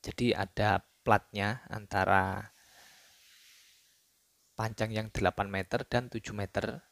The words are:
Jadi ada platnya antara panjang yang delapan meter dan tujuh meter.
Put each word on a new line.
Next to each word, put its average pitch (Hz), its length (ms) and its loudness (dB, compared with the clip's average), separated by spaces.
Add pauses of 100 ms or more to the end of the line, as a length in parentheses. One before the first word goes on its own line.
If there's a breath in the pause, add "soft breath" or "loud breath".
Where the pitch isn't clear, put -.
Jadi - 300 0
ada 101 500 2 (220)
platnya 104 640 0
antara 95 720 2 (2250 loud breath)
panjang 110 400 -4
yang 110 160 -4
delapan 101 400 0
meter 98 340 -4
dan 123 240 -2
tujuh - 240 -10
meter. 104 480 -6 (120)